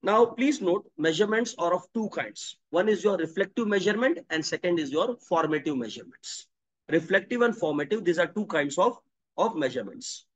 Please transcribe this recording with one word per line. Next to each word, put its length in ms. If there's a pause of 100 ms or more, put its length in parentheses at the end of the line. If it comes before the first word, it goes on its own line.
Now, 220
please 360
note, 360
measurements 640
are 160
of 180
two 160
kinds. 480 (140)
One 180
is 140
your 140
reflective 500
measurement 520 (120)
and 120
second 360
is 120
your 260
formative 600
measurements. 720 (420)
Reflective 520
and 140
formative, 480
these 140
are 80
two 220
kinds 320
of, 180 (400)
of 180
measurements. 680 (100)